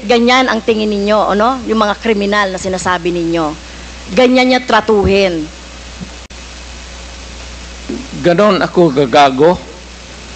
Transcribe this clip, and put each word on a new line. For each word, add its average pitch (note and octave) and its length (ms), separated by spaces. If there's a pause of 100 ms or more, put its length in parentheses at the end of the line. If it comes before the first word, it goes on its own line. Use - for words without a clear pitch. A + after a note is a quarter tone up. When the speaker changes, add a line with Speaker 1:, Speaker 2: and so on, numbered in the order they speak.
Speaker 1:
ganyan A#3+ 400
ang A3+ 160
tingin A3 240
ninyo, G#3 480
ano? A3+ 320
Yung A3 140
mga G#3 180
kriminal G3+ 500
na F#3 140
sinasabi F3+ 480
ninyo. E3 400 (640)
Ganyan B3+ 340
niya B3+ 140
tratuhin. G3 800 (2750)
Speaker 2:
Ganon F3 400
ako E3+ 320
gagago? C#3+ 640 (800)